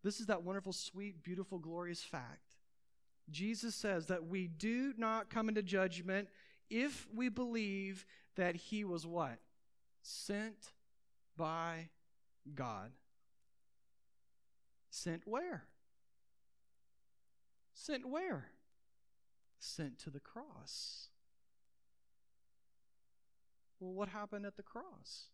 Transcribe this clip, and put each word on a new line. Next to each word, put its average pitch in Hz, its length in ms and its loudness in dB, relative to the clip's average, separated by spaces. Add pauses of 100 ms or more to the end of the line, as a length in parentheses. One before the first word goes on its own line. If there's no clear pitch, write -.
This 202 160 2
is 226 80 -2
that 190 160 4
wonderful, 190 300 -2
sweet, 185 500 -6
beautiful, 180 380 -2
glorious 170 420 -2
fact. - 540 -6 (720)
Jesus 214 460 0
says 180 300 4
that 170 200 2
we 185 220 2
do 233 480 2
not 220 340 2
come 220 180 4
into 214 140 4
judgment 190 680 4 (400)
if 262 440 2
we 240 160 4
believe 202 800 0 (280)
that 180 220 6
he 208 280 0
was 170 220 0
what? 160 320 2 (600)
Sent - 720 -4 (640)
by 165 540 0 (640)
God. 120 380 -2 (2000)
Sent - 380 -2
where? 262 400 -2 (2000)
Sent 262 320 -2
where? 285 460 0 (1040)
Sent 143 400 -4
to - 120 -8
the 139 100 -8
cross. - 880 -10 (2750)
Well, 185 120 -4
what 196 160 2
happened 202 380 -4
at 196 100 -8
the 202 60 -12
cross? - 720 -12